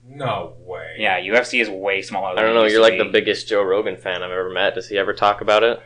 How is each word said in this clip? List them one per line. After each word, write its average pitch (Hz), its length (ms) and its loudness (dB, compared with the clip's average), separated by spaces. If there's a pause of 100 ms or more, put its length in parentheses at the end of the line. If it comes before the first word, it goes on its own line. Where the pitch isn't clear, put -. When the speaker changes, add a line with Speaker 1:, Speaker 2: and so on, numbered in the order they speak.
Speaker 1:
No 117 520 -8
way. 90 380 -14
Speaker 2:
Yeah, 98 200 0
U 95 160 -4
F 120 120 4
C 127 140 -2
is 110 80 0
way 98 340 -2
smaller 95 280 -6
Speaker 3:
I 92 60 -6
Speaker 2:
than 107 80 2
Speaker 3:
don't 113 80 2
Speaker 2:
it - 20 2
Speaker 3:
know. 113 100 6
Speaker 2:
used 110 80 4
Speaker 3:
You're 110 120 6
Speaker 2:
to 113 40 8
Speaker 3:
like 113 100 2
the 107 60 2
Speaker 2:
be. 98 60 -8
Speaker 3:
biggest 104 380 0
Joe 101 140 2
Rogan 98 340 0
fan 90 260 -6
I've 90 80 -8
ever 92 200 -4
met. 92 260 0
Does 92 120 -10
he 104 80 -4
ever 98 160 0
talk 104 280 0
about 107 220 4
it? 117 240 2